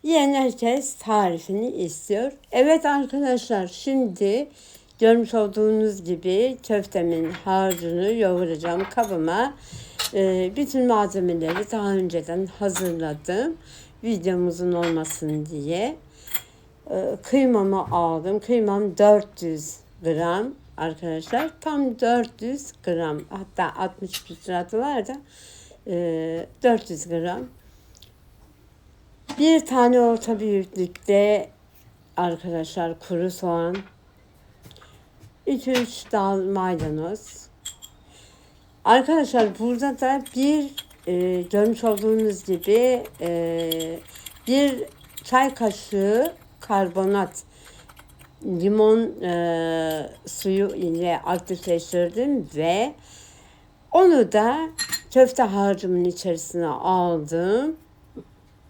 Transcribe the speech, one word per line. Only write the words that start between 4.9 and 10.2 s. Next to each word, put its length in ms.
görmüş 340
olduğunuz 680
gibi 600
köftemin 680
harcını 800
yoğuracağım 760
kabıma. 640
Ee, 420